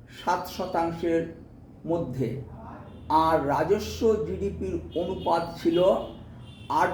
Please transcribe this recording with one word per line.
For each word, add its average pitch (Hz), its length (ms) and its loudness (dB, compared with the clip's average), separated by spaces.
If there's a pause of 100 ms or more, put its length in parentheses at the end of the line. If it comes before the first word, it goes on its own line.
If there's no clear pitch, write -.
(200)
সাত 180 220 0 (140)
শতাংশের 170 680 0 (680)
মধ্যে, 131 400 -2 (920)
আর 160 120 6 (180)
রাজস্ব 180 460 2 (280)
জিডিপির 185 480 -4 (260)
অনুপাত 175 420 0 (160)
ছিল 170 180 4 (1040)
আট 180 120 4